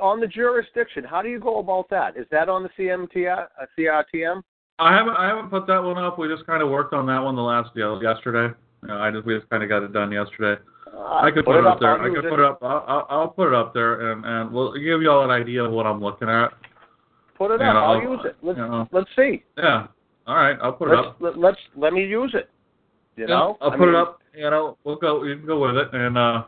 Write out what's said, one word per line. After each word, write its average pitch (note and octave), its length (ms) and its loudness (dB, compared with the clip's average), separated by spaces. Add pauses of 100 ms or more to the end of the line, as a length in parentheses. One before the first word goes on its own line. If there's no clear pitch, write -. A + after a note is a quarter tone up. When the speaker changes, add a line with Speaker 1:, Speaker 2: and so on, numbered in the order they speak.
Speaker 1:
on G3+ 200 0
the A3+ 60 -2
jurisdiction, A#3 760 -2
how E3 180 -4
do A3 80 -6
you A#3+ 100 -8
go A3+ 200 -2
about F#3 300 -4
that? D3 260 -2
Is B2 140 -10
that D#3+ 200 0
on F#3 120 -2
the F#3 140 -8
C F#3+ 140 -4
M F3+ 220 -6
T F3+ 140 -2
R, F#3 220 -4 (120)
uh, C3+ 40 -14 (120)
C D#3+ 100 0
R D3+ 260 2
T E3 120 -4
M? F3+ 180 -4 (360)
Speaker 2:
I E3 160 6
haven't, A3+ 220 4
I F#3 120 2
haven't G#3+ 220 -4
put F#3+ 180 -4
that F#3+ 140 2
one F3+ 140 -4
up. F3 220 -4
We D#3+ 100 -2
just D#3+ 180 -6
kinda D#3 200 0
worked C#3 260 -2
on C#3 140 -2
that C3 140 0
one C3 160 -2
the A#2+ 60 -2
last, A#2+ 320 0
you A2+ 80 -4
know, G#2+ 200 -2
yesterday. A#2 500 0 (300)
You A2+ 60 -14
know, G#2 100 -8
I G#2+ 120 0
just, G#2+ 140 -6
we A2+ 140 0
just - 120 -14
kinda G#2+ 160 -2
got G#2 160 0
it G2+ 120 -10
done G#2 180 -2
yesterday. G#2 480 -4 (320)
Speaker 1:
Uh, D#3+ 300 -4
Speaker 2:
I D#3 80 4
could D3+ 160 2
Speaker 1:
put B2+ 60 6
Speaker 2:
put D3+ 40 8
Speaker 1:
it E3 40 6
Speaker 2:
it A#2 60 6
up G#2+ 80 6
Speaker 1:
up. - 60 -4
Speaker 2:
there. A#2 160 4
Speaker 1:
I'll - 60 -2
Speaker 2:
I - 60 0
Speaker 1:
use E3 80 -2
Speaker 2:
could C#3+ 100 -4
Speaker 1:
it. E3+ 40 -2
Speaker 2:
put D3+ 100 2
it C#3+ 40 6
up. C#3 160 2
I'll, C3+ 280 -4
I'll, C#3+ 200 -2
I'll D#3 200 -2
put F3+ 200 0
it C3 60 2
up A#2 180 0
there, A#2 400 0
and, A2 140 -10
and A2+ 260 -6
we'll B2+ 220 -4
give D#3+ 260 -2
you D#3+ 100 4
all C#3 140 6
an B2+ 60 2
idea A#2+ 340 0
of A2+ 80 -4
what A2+ 140 0
I'm G#2 160 -2
looking G#2 260 -6
at. A2+ 200 2 (920)
Speaker 1:
Put G3+ 140 0
it A3+ 80 2
Speaker 2:
You B3 80 2
Speaker 1:
up. G#3+ 60 6
Speaker 2:
know, G#2+ 60 4
Speaker 1:
I'll D#3 120 4
Speaker 2:
I'll, A3+ 100 0
Speaker 1:
use B3+ 220 -6
it. - 180 -8
Let's, E3+ 160 -4
Speaker 2:
you A#2 80 -6
know. A#2 260 -4
Speaker 1:
let's F#3+ 240 0
see. C4 260 2 (140)
Speaker 2:
Yeah. A2+ 300 2 (400)
All B2 100 -2
right. C#3+ 240 4
I'll C3 120 0
put D#3 180 -4
Speaker 1:
Let's, E3+ 100 6
Speaker 2:
it - 60 -2
up. - 140 -16
Speaker 1:
let, E3+ 180 -4
let's, F3+ 200 4 (180)
let D3+ 180 2
me F#3+ 100 0
use A3+ 300 -2
it. - 160 -6 (680)
You A2+ 120 -10
Speaker 2:
Yeah, A#2+ 80 2
Speaker 1:
know? F3+ 240 0
Speaker 2:
I'll C#3+ 100 0
Speaker 1:
I E3+ 60 -2
Speaker 2:
put F3+ 100 6
Speaker 1:
mean - 40 8
Speaker 2:
it E3+ 40 6
up. E3+ 240 0 (160)
You D3+ 160 -6
know, D3+ 340 -2
we'll D3 120 -6
go. D3+ 280 0
You C#3+ 120 -6
can D3+ 100 -16
go D#3 140 -2
with B2+ 160 2
it, C#3+ 160 0
and, B2 240 0
uh, A#2 320 2